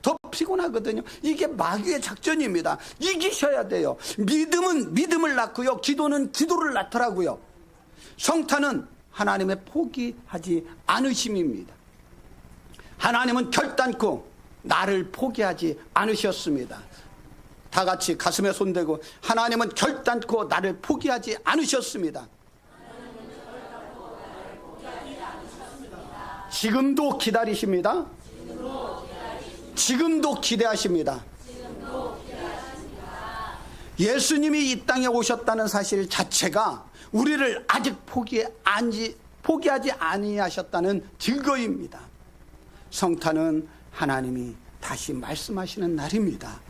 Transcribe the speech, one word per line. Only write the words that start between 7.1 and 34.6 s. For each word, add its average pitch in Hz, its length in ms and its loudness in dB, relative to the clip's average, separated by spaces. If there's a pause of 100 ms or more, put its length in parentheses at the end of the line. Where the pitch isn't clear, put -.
성탄은 285 680 2 (240)
하나님의 190 540 0
포기하지 208 1000 -2 (180)
않으심입니다. 202 880 0 (1200)
하나님은 240 540 2
결단코 240 760 2 (340)
나를 185 500 2
포기하지 190 680 0 (160)
않으셨습니다. 175 880 0 (880)
다 190 140 2
같이 185 340 0
가슴에 190 360 2
손대고, 175 480 0 (200)
"하나님은 233 480 2
결단코 233 760 0
나를 185 320 0
포기하지 247 680 -2
않으셨습니다." 202 840 0 (4000)
지금도 277 680 4
기다리십니다. 214 880 2 (1700)
지금도 294 640 2
기대하십니다. 180 840 2 (2750)
예수님이 285 720 4